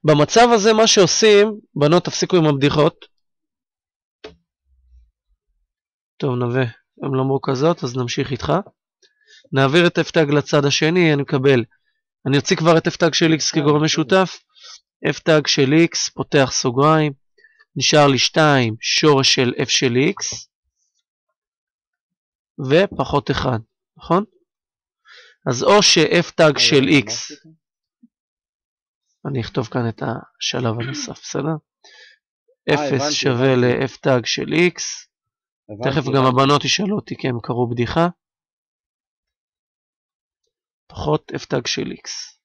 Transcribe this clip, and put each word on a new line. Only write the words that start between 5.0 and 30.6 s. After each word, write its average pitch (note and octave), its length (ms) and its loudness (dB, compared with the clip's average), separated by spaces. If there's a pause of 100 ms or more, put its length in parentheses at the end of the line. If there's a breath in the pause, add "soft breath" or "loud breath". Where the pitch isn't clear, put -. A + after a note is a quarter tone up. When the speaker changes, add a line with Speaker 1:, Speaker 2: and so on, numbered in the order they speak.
Speaker 1:
טוב, C3 180 -4
נווה, B2 300 -2 (380)
הם C3+ 120 -6
לא C3 80 -2
מרוכזות, C3+ 600 -2
אז B2+ 140 -8
נמשיך B2+ 340 -6
איתך. C#3+ 220 -4 (960 soft breath)
נעביר C3+ 360 2
את E3+ 100 -2
F D#3+ 140 -4
tag D3+ 240 0
לצד C#3+ 300 0
השני, D#3 480 0
אני C#3+ 80 0
מקבל, C3 420 2 (640)
אני C#3 100 0
אוציא D3+ 180 -2
כבר D#3+ 220 2
את D#3+ 100 0
F D#3+ 40 -2
tag E3 220 -2
של D#3+ 200 2
X C#3+ 180 -4
Speaker 2:
כן, D#3 100 -2
Speaker 1:
כגורם D3 180 2
Speaker 2:
כן. D#3 60 0
Speaker 1:
משותף. E3 580 0 (640 loud breath)
F D3+ 120 -4
tag D#3 280 0
של C#3 260 2
X, - 400 0
פותח C#3 380 0
סוגריים, D3 640 0 (640 soft breath)
נשאר D3 320 4
לי C3+ 100 2
שתיים C3 640 2
שורש C#3 540 2
של B2+ 260 0
F C3 80 -4
של B2+ 240 -2
X, - 540 -4 (2250)
ופחות D3 640 0
אחד, B2+ 280 -2 (380)
נכון? F3+ 260 -2 (1300 soft breath)
אז B2 140 -4
או G3+ 200 4
ש-F E3+ 480 2 (100)
tag D#3 140 6
Speaker 2:
אה, - 40 -8
Speaker 1:
של C#3 240 2
Speaker 2:
לא, C#3+ 160 4
Speaker 1:
X, - 60 -2
Speaker 2:
מה - 60 -12
עשית? - 260 -12 (1900)
Speaker 1:
אני C#3 160 -6
אכתוב A2+ 260 -6
כאן A#2+ 220 -4
את - 120 -10 (380)
השלב A#2+ 400 -6